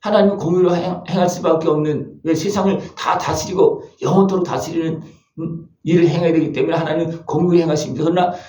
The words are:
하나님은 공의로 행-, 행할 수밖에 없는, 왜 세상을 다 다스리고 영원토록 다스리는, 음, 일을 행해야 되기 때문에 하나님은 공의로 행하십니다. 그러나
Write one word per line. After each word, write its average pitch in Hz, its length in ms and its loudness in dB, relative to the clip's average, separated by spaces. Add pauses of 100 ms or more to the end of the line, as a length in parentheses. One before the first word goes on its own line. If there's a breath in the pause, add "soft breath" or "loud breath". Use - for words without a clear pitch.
하나님은 202 360 2
공의로 180 380 2
행-, - 340 -4
행할 175 200 0
수밖에 165 400 0
없는, 151 560 -2
왜 160 100 0
세상을 196 440 0 (180 loud breath)
다 - 200 -2
다스리고 - 680 0 (180 loud breath)
영원토록 185 420 2
다스리는, 160 560 -4 (400 loud breath)
음, - 260 -8 (160)
일을 170 260 4
행해야 165 240 2
되기 151 200 2
때문에 160 240 0
하나님은 160 480 -4
공의로 170 380 2
행하십니다. 151 420 -2
그러나 175 280 2 (160 loud breath)